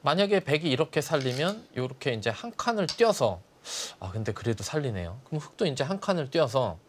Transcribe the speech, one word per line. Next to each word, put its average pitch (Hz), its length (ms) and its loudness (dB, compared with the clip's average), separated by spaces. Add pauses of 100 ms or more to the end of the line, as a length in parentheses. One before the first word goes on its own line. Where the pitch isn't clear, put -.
만약에 190 380 4
백이 156 300 0
이렇게 147 300 2
살리면 147 760 -2
요렇게 127 380 -4
이제 110 160 0
한 233 260 -8
칸을 214 300 0
띄어서, 135 540 4 (600)
아, 92 120 -10
근데 110 200 -4
그래도 110 300 -2
살리네요. 110 600 -4
그럼 156 160 -4
흑도 - 260 -4
이제 135 180 0
한 196 160 -4
칸을 165 300 0
띄어서 127 480 2 (100)